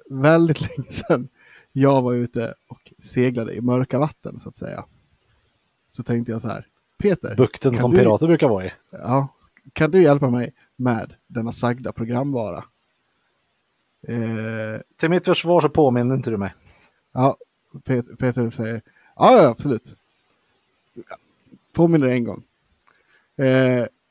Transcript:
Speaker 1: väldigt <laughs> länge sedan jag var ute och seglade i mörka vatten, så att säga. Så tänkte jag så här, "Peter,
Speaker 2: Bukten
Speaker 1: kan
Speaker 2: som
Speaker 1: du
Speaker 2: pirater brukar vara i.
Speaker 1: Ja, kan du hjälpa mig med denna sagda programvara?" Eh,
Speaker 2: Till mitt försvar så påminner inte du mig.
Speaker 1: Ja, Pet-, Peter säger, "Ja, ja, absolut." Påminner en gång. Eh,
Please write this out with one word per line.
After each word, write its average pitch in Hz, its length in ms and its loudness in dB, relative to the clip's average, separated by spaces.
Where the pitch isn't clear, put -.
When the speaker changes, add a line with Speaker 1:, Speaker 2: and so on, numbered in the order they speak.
Speaker 1:
väldigt 156 500 2
<laughs> - 160 -8
länge 131 140 -10
sedan 131 380 -4
jag 135 300 4
var 123 120 -2
ute 120 400 -6
och - 240 -20
seglade 123 520 -2
i 107 60 -8
mörka 123 380 -2
vatten, - 420 -6
så - 80 -18
att - 80 -20
säga. - 280 -12
Så - 120 -14
tänkte 120 300 -4
jag 113 100 -6
så 120 60 -10
här, 104 180 -10
"Peter, - 380 -2
Speaker 2:
Bukten 131 360 2
Speaker 1:
kan 117 80 -2
Speaker 2:
som 127 100 2
Speaker 1:
du 165 80 4
Speaker 2:
pirater 190 280 4
brukar 160 220 4
vara 95 180 0
i. 90 60 -8
Speaker 1:
Ja, 135 380 -4
kan 156 180 0
du 185 120 6
hjälpa 143 280 4
mig 120 220 -4
med 123 380 -4
denna 117 260 -8
sagda 120 400 -4
programvara?" 120 720 -6
Eh, 110 800 -8
Speaker 2:
Till 160 140 -2
mitt 175 140 0
försvar 170 360 2
så 156 80 0
påminner 127 460 2
inte 123 160 -4
du 110 60 -2
mig. 98 180 -6
Speaker 1:
Ja, 127 240 0
Pet-, 120 340 -6
Peter 123 320 -2
säger, 113 320 -8
"Ja, 214 260 6
ja, 143 60 6
absolut." 117 460 -4
Påminner 165 360 4
en 123 160 0
gång. 107 180 -10
Eh, 131 500 2